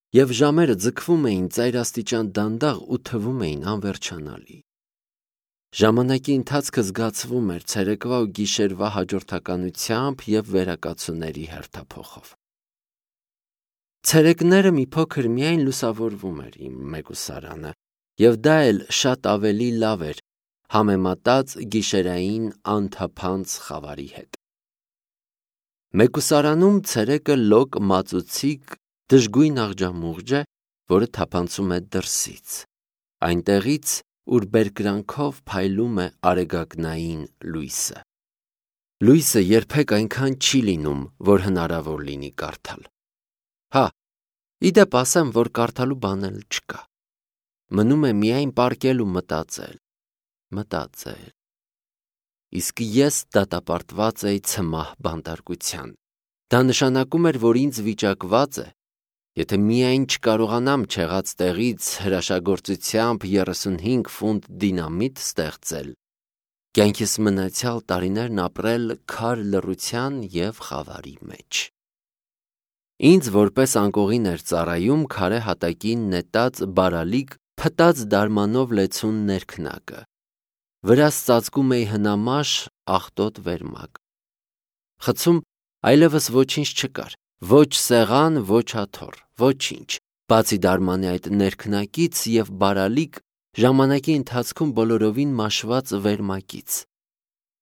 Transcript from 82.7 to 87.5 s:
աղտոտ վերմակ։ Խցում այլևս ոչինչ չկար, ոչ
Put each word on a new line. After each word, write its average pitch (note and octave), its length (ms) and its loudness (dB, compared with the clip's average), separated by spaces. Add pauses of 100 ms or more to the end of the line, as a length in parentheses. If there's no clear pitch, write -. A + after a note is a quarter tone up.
աղտոտ F#2+ 540 -2
վերմակ։ - 580 -10 (1040)
Խցում E3+ 380 2 (440)
այլևս D3 460 6
ոչինչ C3 400 2
չկար, - 460 -8 (260)
ոչ C#3 320 6